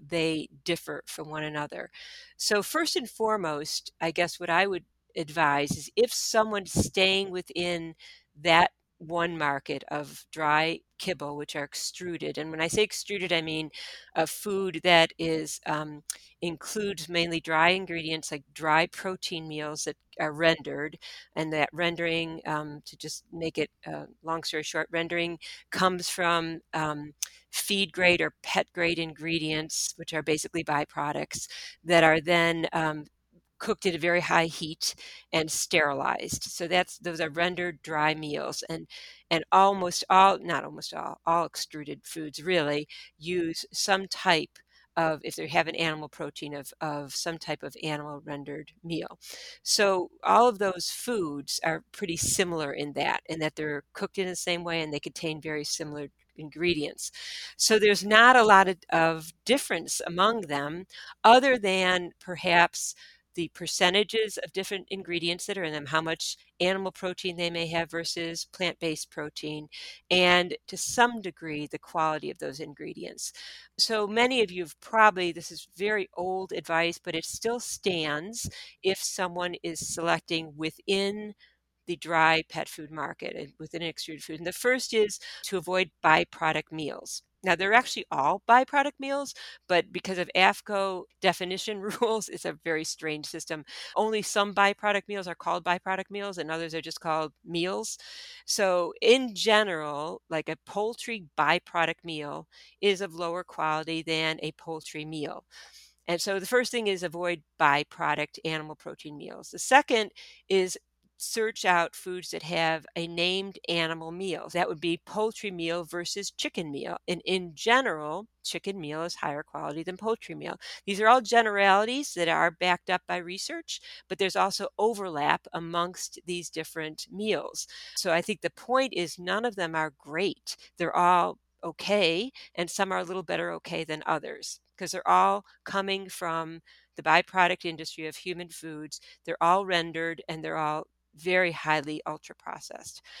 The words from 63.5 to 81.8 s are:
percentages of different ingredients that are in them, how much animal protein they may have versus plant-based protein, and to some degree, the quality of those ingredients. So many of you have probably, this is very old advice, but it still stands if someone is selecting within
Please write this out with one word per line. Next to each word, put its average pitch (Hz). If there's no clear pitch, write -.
percentages 196
of -
different 190
ingredients 175
that 196
are 185
in 156
them, 147
how 156
much 160
animal 190
protein 180
they 170
may 170
have 165
versus 170
plant-based 165
protein, 151
and 180
to 190
some 240
degree, 156
the 160
quality 156
of -
those 147
ingredients. -
So 214
many 240
of 190
you 180
have 156
probably, 185
this 165
is 160
very 202
old 185
advice, 170
but 170
it 156
still 233
stands 170
if 190
someone 175
is 165
selecting 165
within 196